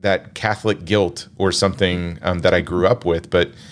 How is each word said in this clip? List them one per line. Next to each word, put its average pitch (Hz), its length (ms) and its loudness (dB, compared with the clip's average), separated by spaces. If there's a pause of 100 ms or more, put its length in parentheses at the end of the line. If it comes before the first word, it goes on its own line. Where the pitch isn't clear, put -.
that 95 320 -2
Catholic 107 500 -2
guilt 95 440 0 (100)
or 95 120 2
something, 90 680 0
um, 87 200 -2
that 90 120 4
I 87 80 4
grew 87 260 0
up - 180 2
with. 82 260 -2
But, 87 180 2 (240)